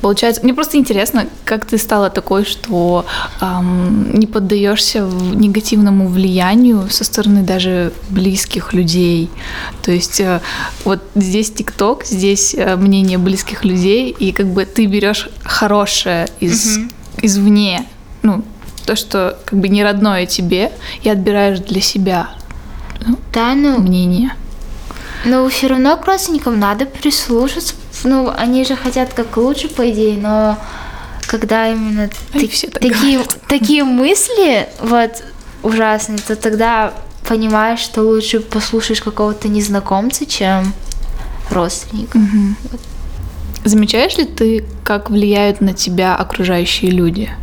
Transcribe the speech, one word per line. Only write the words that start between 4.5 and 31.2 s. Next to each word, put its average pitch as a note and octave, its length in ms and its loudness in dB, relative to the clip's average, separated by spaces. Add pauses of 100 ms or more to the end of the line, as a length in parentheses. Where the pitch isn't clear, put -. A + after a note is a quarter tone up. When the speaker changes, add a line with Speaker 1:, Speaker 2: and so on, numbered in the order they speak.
Speaker 1:
в-, F#3 300 -2
негативному G3+ 720 4
влиянию F#3+ 840 4
со - 120 -2
стороны G3+ 400 2
даже F#3 500 0 (180)
близких F#3+ 640 -2
людей. E3+ 540 2 (540)
То - 80 0
есть, F3 300 0
э, F#3 200 2 (440)
вот F#3+ 160 0 (160)
здесь G#3 340 0
TikTok, G#3+ 540 -2
здесь, G3 500 0
э, F#3 220 0
мнение F#3+ 420 4
близких F#3+ 460 -2
людей, G3 560 2
и F#3+ 100 2
как G3 160 0
бы F#3+ 180 0
ты G#3+ 220 0
берёшь G3+ 420 0 (140)
хорошее G3+ 840 0 (160)
из-, G#3+ 360 0
Speaker 2:
Мгм. A#3 120 -6 (320)
Speaker 1:
извне, G3+ 640 4 (380)
ну, G#3+ 200 2 (440)
то, - 80 0
что G3 420 -2 (100)
как G3 120 0
бы G3 100 2
не G3+ 140 4
родное G3+ 440 2
тебе, F3+ 440 -2 (320)
и - 80 2
отбираешь G3+ 480 2
для F#3 220 -2
себя, F#3 480 0 (760)
ну, A#3 100 2 (160)
Speaker 2:
Да, A#3 220 2
ну, C#4 240 2
Speaker 1:
мнение. F3+ 520 2 (920)
Speaker 2:
но B3+ 240 2
всё C4+ 200 0
равно C4 280 4
к E4 100 -10
родственникам E4 520 0
надо G#3 280 2
прислушаться. C#4 880 -2 (300)
Ну, C4 320 2
они B3 280 2
же C4 120 -2
хотят B3+ 380 -2
как A3+ 240 -4
лучше, C#4+ 300 0
по - 220 -4
идее, G#3+ 300 0
но G#3+ 360 2 (760)